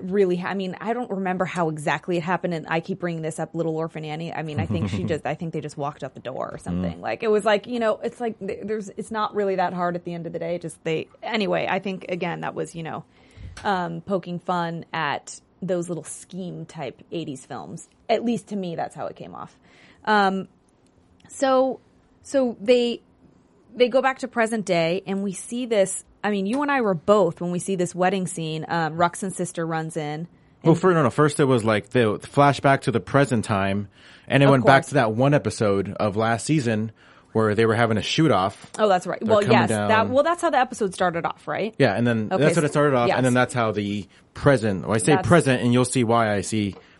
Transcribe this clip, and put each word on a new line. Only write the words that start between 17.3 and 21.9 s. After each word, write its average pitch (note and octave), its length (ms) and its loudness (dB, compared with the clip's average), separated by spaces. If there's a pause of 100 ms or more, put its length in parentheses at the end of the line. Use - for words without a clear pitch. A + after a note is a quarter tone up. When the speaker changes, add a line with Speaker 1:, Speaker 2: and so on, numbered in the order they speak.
Speaker 1:
films. G#2 420 -14 (220)
At A3+ 120 2
least A3+ 260 -4
to G#3+ 80 -8
me, F3+ 200 -6
that's - 180 -8
how D3 120 -10
it - 100 -12
came - 180 -18
off. - 240 -16 (460)
Um, F#3+ 440 2 (800)
so, C4 520 2 (420)